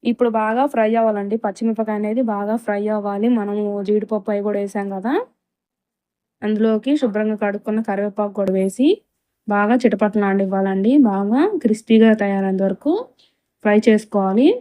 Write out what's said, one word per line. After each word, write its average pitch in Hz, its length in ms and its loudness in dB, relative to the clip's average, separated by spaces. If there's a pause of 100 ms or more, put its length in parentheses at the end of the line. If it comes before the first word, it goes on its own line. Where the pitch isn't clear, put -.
ఇప్పుడు 240 340 0
బాగా 220 260 0 (100)
ఫ్రై 220 140 0 (120)
అవ్వాలండి, 208 440 -2
పచ్చిమిరపకాయ 220 580 -4
అనేది 214 200 -2 (120)
బాగా 202 200 -4 (100)
ఫ్రై 202 180 -4 (140)
అవ్వాలి. 202 340 -4
మనము 208 340 -2 (240)
జీడిపప్పు 214 460 -2
అవి 202 140 -2
కూడా 208 120 -2
వేసాం 202 300 -6
కదా, 196 240 -6 (1300)
అందులోకి 220 500 0 (100)
శుభ్రంగా 214 420 -2
కడుక్కున్న 214 460 -4
కరివేపాకు 202 500 -4
కూడా 190 180 0
వేసి 196 300 0 (600)
బాగా 208 360 2
చిటపటలాడివ్వాలండి. 196 1080 2 (180)
బాగా 202 300 0 (220)
క్రిస్పీగా 220 460 4 (120)
తయారైనంత 196 460 -2
వరకు 202 260 -2 (680)
ఫ్రై 208 140 4 (100)
చేసుకోవాలి. 214 600 2 (140)